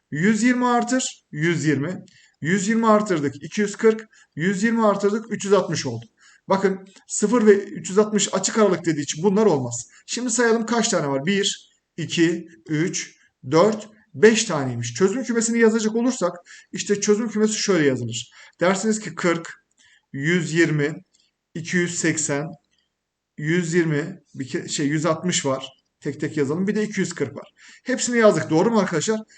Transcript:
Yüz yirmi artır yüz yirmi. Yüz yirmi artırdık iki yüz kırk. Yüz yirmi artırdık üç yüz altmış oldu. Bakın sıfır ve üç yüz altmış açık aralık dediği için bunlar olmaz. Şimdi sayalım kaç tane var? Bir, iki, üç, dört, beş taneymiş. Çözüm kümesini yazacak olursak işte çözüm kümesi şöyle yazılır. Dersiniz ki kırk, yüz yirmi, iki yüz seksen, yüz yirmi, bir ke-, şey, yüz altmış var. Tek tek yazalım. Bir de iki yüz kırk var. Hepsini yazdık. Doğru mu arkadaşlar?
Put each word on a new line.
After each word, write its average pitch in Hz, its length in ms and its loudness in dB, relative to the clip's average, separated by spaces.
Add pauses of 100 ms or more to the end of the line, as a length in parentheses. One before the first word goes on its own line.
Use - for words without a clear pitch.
(120)
Yüz 208 320 2
yirmi 247 240 2
artır 240 640 -2
yüz 151 340 0
yirmi. 151 400 -2 (360)
Yüz 185 260 -2
yirmi 226 200 2
artırdık 202 560 2
iki 190 180 -4
yüz 202 140 -2
kırk. 220 320 2 (280)
Yüz 185 280 0
yirmi 226 220 2
artırdık 202 460 0
üç 196 140 -6
yüz 196 80 2
altmış 180 320 2
oldu. 117 200 -8 (440)
Bakın 190 380 0 (200)
sıfır 214 380 0
ve 202 120 8
üç - 320 -8
yüz 190 80 -2
altmış 208 360 0
açık - 240 -2
aralık 185 280 2
dediği 156 160 0
için 156 220 -8
bunlar 208 220 2
olmaz. 131 420 -2 (180)
Şimdi 240 240 -6
sayalım 226 360 2
kaç 233 220 0
tane 160 200 0
var? 139 180 -2
Bir, 196 480 -2 (240)
iki, 165 500 0 (200)
üç, - 480 -4 (360)
dört, 202 380 2 (240)
beş 214 300 6
taneymiş. 123 500 -4
Çözüm 196 300 0
kümesini 233 360 -2
yazacak 220 360 4
olursak 233 400 -2 (360)
işte 202 300 -2
çözüm 208 280 0
kümesi 214 240 0
şöyle 170 340 2
yazılır. 117 440 -4 (280)
Dersiniz 196 400 0
ki 165 160 -12
kırk, 170 380 -2 (600)
yüz 151 400 -2
yirmi, 160 500 0 (500)
iki 170 240 -6
yüz 175 220 -2
seksen, 151 480 -2 (920)
yüz 160 360 -2
yirmi, 165 500 -2 (120)
bir 135 140 -10
ke-, - 200 -8
şey, 147 180 -2
yüz 151 180 -2
altmış 160 400 -2
var. 135 240 -4 (300)
Tek 156 200 -8
tek 156 180 -6
yazalım. 151 300 -2
Bir 208 80 0
de 214 80 0
iki 208 160 -6
yüz 170 140 -2
kırk 123 220 -6
var. - 180 -18 (300)
Hepsini 247 340 -2
yazdık. 185 320 6
Doğru 175 220 4
mu 220 80 4
arkadaşlar? 185 400 0 (180)